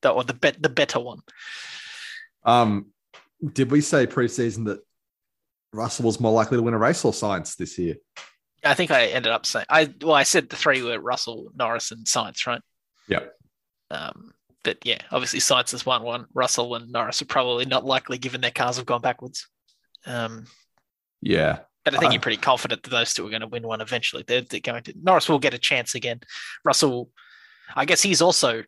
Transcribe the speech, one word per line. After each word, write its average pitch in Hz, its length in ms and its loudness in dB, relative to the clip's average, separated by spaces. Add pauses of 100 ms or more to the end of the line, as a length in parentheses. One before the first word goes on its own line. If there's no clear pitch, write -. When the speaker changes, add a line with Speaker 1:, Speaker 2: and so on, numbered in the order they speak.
Speaker 1:
The, - 80 6
or 127 140 0
the 123 100 -6
bet-, 147 280 0
the 156 60 2
better 139 320 0
one. 120 200 -12 (1200)
Speaker 2:
Um, 113 420 4 (640)
did 131 180 2
we 147 100 6
say 147 260 2
preseason 117 600 -2
that 101 140 -6 (920)
Russell 113 340 -2
was 110 140 2
more 113 120 4
likely 113 240 4
to 117 60 4
win 117 120 2
a 110 40 0
race 131 260 2
or 113 80 4
Sainz 95 440 -4
this - 220 -8
year? 85 180 -2 (680)
Speaker 1:
I 147 100 4
think 165 160 0
I 123 160 6
ended 117 260 0
up 113 140 -2
saying, - 220 -4
I, 151 240 4 (100)
well, 156 120 4
I 135 100 6
said 147 240 2
the - 80 -12
three 131 260 2
were 117 180 -4
Russell, 120 540 -6
Norris, 117 380 -4
and 113 140 -12
Sainz, - 400 -2
right? 123 160 -4 (460)
Speaker 2:
Yep. - 240 -2 (580)
Speaker 1:
Um, - 420 -12 (320)
but 107 200 -4
yeah, 117 140 -2 (140)
obviously 127 280 -2
Sainz 127 300 2
has 123 160 -8
won 123 160 0
one. 120 320 -8
Russell 123 400 0
and 117 160 -12
Norris 120 320 -4
are 139 40 -10
probably 123 380 0
not 131 200 0
likely 131 340 -2
given 123 220 -8
their 123 100 -2
cars 120 260 -2
have 123 100 -8
gone 120 140 0
backwards. 127 480 -6 (560)
Um, 117 420 -8 (760)
Speaker 2:
Yeah. 78 380 2 (240)
Speaker 1:
but 143 100 2
I - 40 0
think 165 120 4
Speaker 2:
I 120 40 4
Speaker 1:
you're 113 60 0
pretty 113 200 -2
confident 120 420 0
that 123 80 -16
those 117 240 0
two 98 120 -4
are 104 40 -10
gonna 110 160 -6
win 113 200 -8
one 110 140 -6
eventually. 113 460 -4
They're, 123 160 2
they're 123 180 -10
going 117 220 -6
to. - 180 -16
Norris 175 280 4
will 151 100 4
get 131 160 2
a 120 40 -10
chance - 360 0
again. 120 260 -6 (440)
Russell, 131 440 2 (680)
I 131 100 0
guess 165 180 4
he's 190 180 4
also 131 480 4